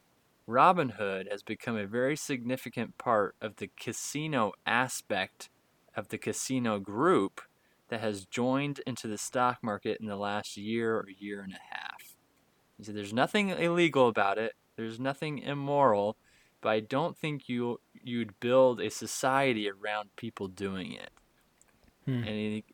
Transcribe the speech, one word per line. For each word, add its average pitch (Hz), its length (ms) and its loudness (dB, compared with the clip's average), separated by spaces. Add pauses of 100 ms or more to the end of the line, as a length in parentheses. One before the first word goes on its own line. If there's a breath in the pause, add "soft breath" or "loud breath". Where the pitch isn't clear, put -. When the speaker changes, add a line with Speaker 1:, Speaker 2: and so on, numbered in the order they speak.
(480)
Speaker 1:
"Robinhood 113 840 2
has 101 120 -8
become 113 340 -6
a 104 100 -4
very 123 300 0
significant 123 840 -6
part 107 420 2
of 107 160 -8
the 101 220 -8
casino 131 720 -2 (140)
aspect 107 840 0 (480)
of 104 120 -6
the 107 100 -6
casino 120 600 -2
group 104 640 2 (480)
that 113 120 -4
has 104 260 -4
joined 135 600 0
into 120 220 -6
the 107 100 -4
stock 123 440 0
market 107 380 -2
in 110 60 -8
the 104 100 -6
last 101 400 -4
year 113 420 0
or 101 100 -6
year 101 320 -10
and 95 140 -12
a - 200 -14
half." - 400 -14 (600)
He 107 80 -18
said, 104 100 -10
"There's 104 200 -6
nothing 196 340 2
illegal 170 600 4
about 101 280 2
it. 110 160 -2 (240)
There's 113 240 -8
nothing 139 380 -4
immoral, 139 800 4 (420)
but 110 100 0
I 110 100 4
don't 139 360 -2
think 147 320 -6
you, 120 320 -2 (220)
you'd 117 380 -6
build 123 400 6
a 104 100 -2
society 127 800 2
around 104 460 -6
people 107 320 -8
doing 95 440 -6
it." 50 180 -14 (960)
Speaker 2:
Hmm. 131 180 0
Speaker 1:
And 110 40 -4
he, 107 460 -4